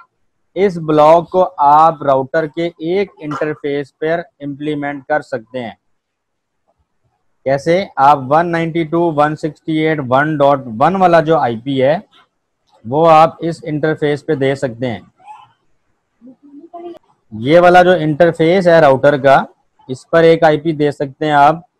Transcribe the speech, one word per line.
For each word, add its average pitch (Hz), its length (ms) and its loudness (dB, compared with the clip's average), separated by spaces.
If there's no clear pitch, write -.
इस 180 240 -2
block 156 520 2
को 185 100 0
आप 151 600 2
router 139 460 -2
के 170 160 -6
एक 196 200 -4
interface 147 720 -8
पर 165 300 -6
implement 143 640 -8
कर 151 160 -2
सकते 123 380 -12
हैं। 113 180 -12
कैसे? 165 420 -2
आप 139 320 2
वन 160 180 0
नाइंटी 165 380 -4
टू 165 140 -4
वन 147 240 0
सिक्सटी 156 460 -8
एट 156 260 -2
वन 143 300 0
डॉट 139 260 0
वन 160 180 0
वाला 170 260 2
जो 160 160 0
आईपी 127 400 -6
है 143 240 0
वो 139 200 -2
आप 160 380 4
इस 165 200 -8
interface 151 600 -4
पे 156 120 -4
दे 135 200 -2
सकते 127 320 -8
हैं। 107 240 -10
ये 131 260 2
वाला 180 240 6
जो 180 120 4
interface 165 720 0
है 165 140 4
router 143 380 2
का, 139 260 4
इस 131 220 -14
पर 165 140 4
एक 165 180 4
आईपी 156 300 0
दे 147 180 -2
सकते 143 340 -8
हैं 151 80 -2
आप, 151 300 2